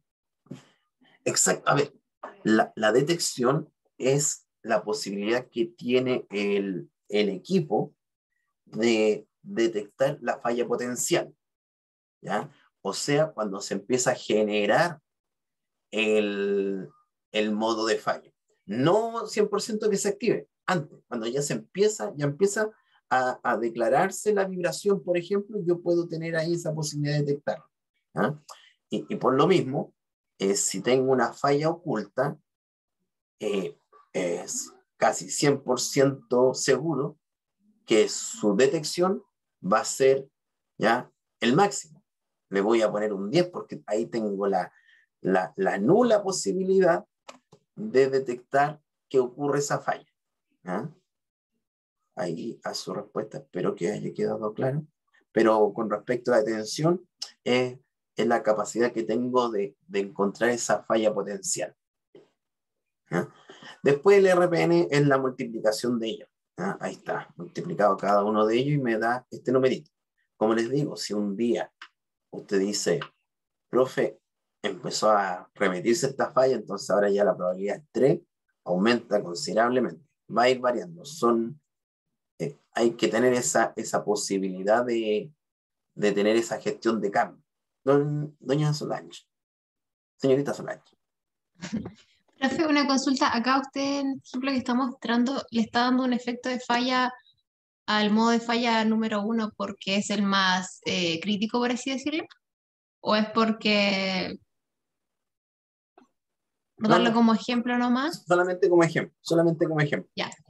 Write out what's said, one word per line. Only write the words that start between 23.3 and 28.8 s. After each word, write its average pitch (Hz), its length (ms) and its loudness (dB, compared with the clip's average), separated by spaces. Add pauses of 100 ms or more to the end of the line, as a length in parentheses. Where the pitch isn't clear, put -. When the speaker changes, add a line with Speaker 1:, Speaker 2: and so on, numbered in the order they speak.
Speaker 1:
a 120 140 0
declararse 175 760 0
la 196 120 2
vibración, 185 580 -2
por 180 160 0
ejemplo, 202 460 -4
yo 175 180 0
puedo 175 240 0
tener 165 300 -6
ahí 165 180 -2
esa 156 180 -4
posibilidad 147 420 -4
de 143 100 0
detectarlo, - 440 -4 (460)
¿ya? 151 260 -2 (480)